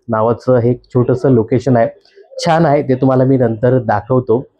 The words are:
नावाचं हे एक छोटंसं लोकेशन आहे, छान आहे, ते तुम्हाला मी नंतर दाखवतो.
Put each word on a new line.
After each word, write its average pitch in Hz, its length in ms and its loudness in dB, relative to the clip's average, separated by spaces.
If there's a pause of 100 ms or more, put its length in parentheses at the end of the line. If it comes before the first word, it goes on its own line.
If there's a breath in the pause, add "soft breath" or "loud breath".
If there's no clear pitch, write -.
नावाचं 117 480 0
हे 120 140 2
एक 123 120 -4 (120)
छोटंसं 127 360 0
लोकेशन 123 460 0
आहे, 117 120 2 (580 soft breath)
छान 165 200 2
आहे, 147 160 0
ते 127 120 -2
तुम्हाला 131 300 0
मी 135 120 2
नंतर 123 420 0
दाखवतो. 120 680 -2 (140)